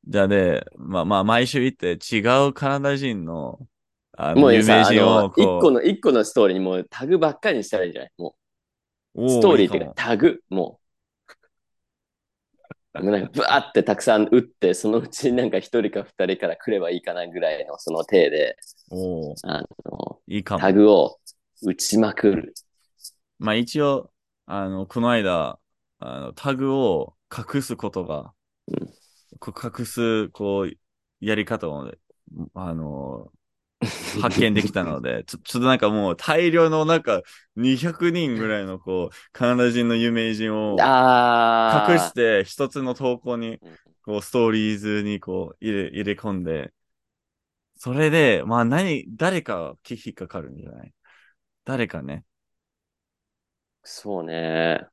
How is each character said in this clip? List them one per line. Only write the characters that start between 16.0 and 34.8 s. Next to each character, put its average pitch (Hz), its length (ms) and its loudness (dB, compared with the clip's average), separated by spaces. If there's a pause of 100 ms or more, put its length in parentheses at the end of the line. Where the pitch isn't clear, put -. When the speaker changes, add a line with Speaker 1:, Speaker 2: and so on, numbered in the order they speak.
Speaker 2:
二 - 240 -4
人 92 100 -2
か 104 100 -6
ら 82 100 -4
来 - 140 -10
れ 101 100 0
ば 85 100 -4
い 90 80 -4
い - 40 -10
か 87 120 -8
な 87 120 -8
ぐ 87 140 -12
ら 78 180 -2
い 76 80 -8
の、 73 120 -12
そ - 120 -10
の 80 140 -4
体 85 260 4
で、 73 260 -2 (340)
Speaker 1:
お 87 420 -6
ー。 - 20 -14 (100)
Speaker 2:
あ - 180 -6 (220)
の、 50 420 -12
Speaker 1:
い 101 120 -6
い 95 60 -6
か 101 100 -4
も。 87 60 -2
Speaker 2:
タ 95 120 4
グ 104 180 8
を 87 280 4 (440)
打 92 120 -2
ち - 240 0
ま 107 140 2
く - 180 2
る。 - 240 -4 (840)
Speaker 1:
ま 107 140 -4
あ、 - 20 0
一 120 260 -2
応、 139 300 -2 (340)
あ 98 240 -8
の、 95 180 -8
こ 117 140 -8
の 120 100 0
間、 90 480 -2 (420)
あ 62 200 -12
の、 65 120 -12
タ 139 220 -6
グ 135 200 -2
を 104 400 0 (160)
隠 135 320 -6
す 120 140 -8
こ 104 140 -8
と 95 140 -8
が、 76 300 -12 (320)
Speaker 2:
う - 60 -10
ん。 - 200 -10 (460)
Speaker 1:
こ-、 - 160 -16 (240)
隠 120 80 -8
す、 113 420 -2
こ 98 400 -4
う、 - 40 -10 (480)
や 107 140 -2
り 104 120 -2
方 104 240 -6
を、 71 200 -12 (640)
あ 90 200 -10
の、 69 580 -12 (480)
Speaker 2:
<laughs> - 400 -8
Speaker 1:
発 113 180 0
見 117 140 4
で 104 100 2
き 101 80 -2
た 92 140 -4